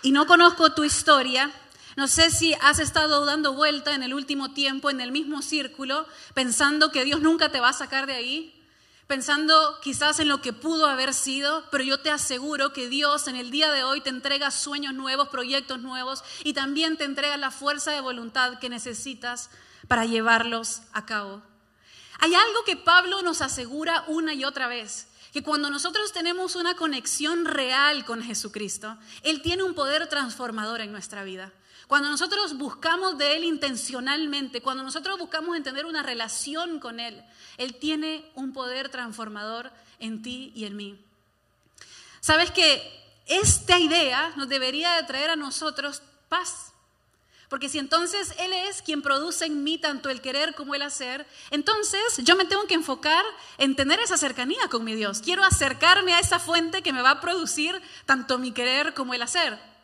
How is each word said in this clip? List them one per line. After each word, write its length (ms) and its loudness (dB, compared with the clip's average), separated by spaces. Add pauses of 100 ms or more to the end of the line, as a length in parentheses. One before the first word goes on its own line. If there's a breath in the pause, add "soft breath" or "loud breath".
Y 100 4
no 160 6
conozco 460 8
tu 100 2
historia, 680 4 (420 loud breath)
no 140 0
sé 220 6
si 280 2
has 200 6
estado 440 4
dando 300 2
vuelta 420 2
en 80 -4
el 100 -4
último 400 -4
tiempo 360 0
en 100 -2
el 140 -6
mismo 280 -4
círculo, 640 -4 (280 loud breath)
pensando 580 2
que 140 0
Dios 160 0
nunca 320 4
te 80 0
va 80 6
a 40 2
sacar 340 -4
de 80 -4
ahí, 360 -6 (560 soft breath)
pensando 760 4
quizás 360 0
en 80 4
lo 140 2
que 100 -4
pudo 360 2
haber 260 0
sido, 560 -2
pero 140 0
yo 160 0
te 100 -2
aseguro 640 -2
que 160 -6
Dios 380 0
en 80 -6
el 160 -8
día 200 2
de 120 0
hoy 180 0
te 80 -4
entrega 400 -2
sueños 460 -4
nuevos, 340 -2
proyectos 500 -4
nuevos 440 -8 (200 loud breath)
y 100 -2
también 440 0
te 60 -4
entrega 340 -2
la 140 -4
fuerza 400 -2
de 100 -4
voluntad 560 -2
que 100 -10
necesitas 840 -10 (360 loud breath)
para 180 4
llevarlos 760 2 (100)
a 140 -6
cabo. 380 -8 (720 loud breath)
Hay 160 4
algo 320 6
que 120 0
Pablo 440 6
nos 220 0
asegura 640 -2
una 260 -2
y 100 -4
otra 240 -2
vez, 400 -8 (240 loud breath)
que 120 -6
cuando 260 0
nosotros 420 -2
tenemos 440 -2
una 200 0
conexión 680 -2
real 600 2
con 180 -6
Jesucristo, 720 -8 (240 loud breath)
Él 220 -2
tiene 180 0
un 140 -2
poder 320 0
transformador 720 -4
en 100 -8
nuestra 320 -12
vida. 300 -12 (340 loud breath)
Cuando 220 0
nosotros 480 -2
buscamos 640 -2
de 180 2
Él 60 -2
intencionalmente, 1200 -4
cuando 180 -4
nosotros 380 -6
buscamos 360 -4
en 60 -4
tener 240 -6
una 160 -4
relación 760 -6
con 200 -12
Él, 240 -12 (340 loud breath)
Él 180 -8
tiene 580 -4
un 200 -8
poder 360 -6
transformador 840 -10 (280 soft breath)
en 240 -8
ti 320 -10
y 100 -8
en 120 -10
mí. 220 -12 (1200 loud breath)
¿Sabes 280 4
que 320 4 (460)
esta 500 4
idea 580 2
nos 140 -4
debería 460 0
de 80 0
traer 260 -4
a 60 2
nosotros 680 -6 (260)
paz? 440 -4 (800 soft breath)
Porque 200 -6
si 80 -4
entonces 600 -2
Él 120 -4
es 300 -4
quien 220 -4
produce 420 0
en 180 -4
mí 140 -2
tanto 320 -4
el 120 -6
querer 340 -2
como 180 -8
el 80 -4
hacer, 460 -8 (240 loud breath)
entonces 640 0
yo 180 6
me 100 2
tengo 200 0
que 80 0
enfocar 500 2 (360 loud breath)
en 160 4
tener 240 2
esa 180 0
cercanía 540 -2
con 120 -2
mi 120 -4
Dios. 260 -4
Quiero 220 2
acercarme 720 4
a 40 8
esa 200 2
fuente 420 0
que 120 -2
me 100 -2
va 80 8
a 100 2
producir 580 -2 (280 loud breath)
tanto 320 2
mi 140 -4
querer 420 0
como 180 -4
el 80 -2
hacer. 640 -2